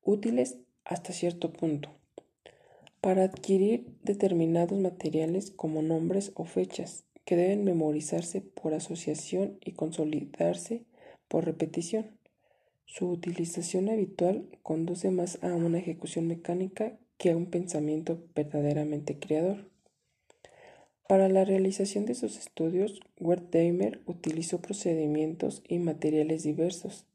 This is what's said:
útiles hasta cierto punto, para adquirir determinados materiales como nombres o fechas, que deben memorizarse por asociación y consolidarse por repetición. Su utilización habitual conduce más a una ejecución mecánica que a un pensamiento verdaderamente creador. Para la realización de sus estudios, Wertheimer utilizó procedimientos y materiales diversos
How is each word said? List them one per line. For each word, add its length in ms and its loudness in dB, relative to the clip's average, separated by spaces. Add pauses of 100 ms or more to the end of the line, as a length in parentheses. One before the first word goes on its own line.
útiles 540 2 (260)
hasta 280 -6
cierto 400 -2
punto, 380 -2 (1120)
para 220 4
adquirir 800 2
determinados 760 2
materiales 720 0
como 320 -4
nombres 540 0
o 100 -6
fechas, 580 -4 (200)
que 120 2
deben 280 4
memorizarse 760 0
por 340 -6
asociación 920 -4
y 60 -8
consolidarse 1120 -4 (420)
por 180 0
repetición. 760 -4 (680)
Su 240 -6
utilización 800 -2
habitual 580 0 (140)
conduce 480 -2
más 320 0
a 140 0
una 240 2
ejecución 480 -4
mecánica 720 -4 (180)
que 140 4
a 60 4
un 100 -2
pensamiento 760 -2 (120)
verdaderamente 840 0
creador. 540 0 (1400)
Para 220 8
la 160 6
realización 640 2
de 80 -2
sus 200 -4
estudios, 640 -2 (200)
Wertheimer 880 2
utilizó 520 -4
procedimientos 1080 -2
y 100 -2
materiales 640 0
diversos 720 -2